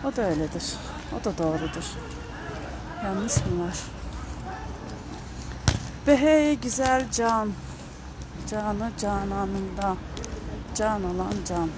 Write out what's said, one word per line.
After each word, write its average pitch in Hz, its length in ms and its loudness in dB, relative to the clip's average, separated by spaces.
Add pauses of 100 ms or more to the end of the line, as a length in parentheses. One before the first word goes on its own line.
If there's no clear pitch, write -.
o 277 120 0
da 247 60 2
öyledir. 160 420 2 (580)
O - 20 -8
da 190 140 0
doğrudur. 160 480 0 (1160)
Yanlış 196 340 2
mı 175 300 2
var? 185 100 -4 (2250)
Ve 285 100 12
hey 302 380 8
güzel 262 560 2
can. 226 380 4 (1000)
Canı 214 420 -2 (100)
cananında. 196 960 0 (800)
Can 214 280 2
olan 180 300 0 (140)
can. 170 300 2